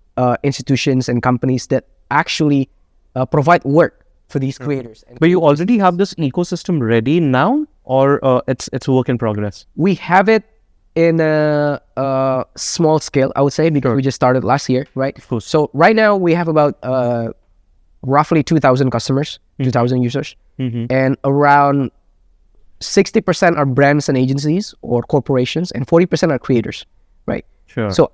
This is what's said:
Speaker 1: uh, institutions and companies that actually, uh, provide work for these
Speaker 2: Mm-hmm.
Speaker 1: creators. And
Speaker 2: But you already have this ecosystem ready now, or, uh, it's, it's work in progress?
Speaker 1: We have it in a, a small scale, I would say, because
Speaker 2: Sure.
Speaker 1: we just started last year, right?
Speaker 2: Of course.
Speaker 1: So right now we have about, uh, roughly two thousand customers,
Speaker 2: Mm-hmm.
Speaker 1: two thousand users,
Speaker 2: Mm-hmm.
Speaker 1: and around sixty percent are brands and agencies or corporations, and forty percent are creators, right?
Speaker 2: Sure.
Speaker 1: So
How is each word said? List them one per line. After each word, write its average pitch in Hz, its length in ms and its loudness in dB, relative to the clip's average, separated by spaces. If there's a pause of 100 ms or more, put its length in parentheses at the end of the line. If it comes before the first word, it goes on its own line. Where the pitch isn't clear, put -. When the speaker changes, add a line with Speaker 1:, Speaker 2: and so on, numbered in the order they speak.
(180)
Speaker 1:
uh, 123 240 0
institutions 131 680 -2
and 120 140 -2
companies 127 460 -2
that 131 180 -2 (240)
actually, 143 580 0 (480)
uh, 127 80 -2
provide 151 400 2
work 143 400 0 (240)
for - 100 -6
these 135 200 -4
Speaker 2:
Mm-hmm. 127 80 -12
Speaker 1:
creators. 131 420 -8
And 123 120 -20
Speaker 2:
But 165 100 4
you 180 100 2
already 165 380 2
have 185 180 2
this 190 200 -2
ecosystem 170 680 -4
ready 117 380 2
now, 165 440 2 (200)
or, 135 380 2
uh, 131 240 2
it's, - 280 -4
it's 131 140 -10
work 127 200 2
in 123 80 -2
progress? 104 480 -6 (120)
Speaker 1:
We 175 180 0
have 185 340 0
it 220 160 2 (520)
in 165 240 2
a, 151 580 0 (200)
a 135 460 -2 (120)
small 156 420 0
scale, 135 380 -2
I 139 60 2
would 143 100 2
say, 156 160 0
because 139 220 0
Speaker 2:
Sure. 113 60 0
Speaker 1:
we 139 60 0
just 131 140 -2
started 127 280 2
last 131 260 -2
year, 127 240 -2
right? 135 240 -4
Speaker 2:
Of - 100 -20
course. 117 160 -4
Speaker 1:
So 151 300 0
right 170 200 4
now 214 220 2
we 180 160 2
have 170 160 0
about, 151 340 2
uh, 120 500 -2 (680)
roughly 147 400 2
two 160 160 0
thousand 131 320 2
customers, 135 480 -4
Speaker 2:
Mm-hmm. - 260 -10
Speaker 1:
two 127 60 0
thousand 123 320 0
users, 123 320 -6 (240)
Speaker 2:
Mm-hmm. 120 300 -6
Speaker 1:
and 131 360 0
around 143 680 2 (880)
sixty - 400 0
percent 175 380 0
are 143 80 0
brands 139 420 2
and 139 80 0
agencies 139 640 -2
or 120 220 -4
corporations, 135 720 -2
and 127 140 -6
forty 170 200 2
percent 165 260 0
are 131 60 -2
creators, - 480 -4 (400)
right? - 180 -6 (220)
Speaker 2:
Sure. 110 240 -6
Speaker 1:
So 117 220 2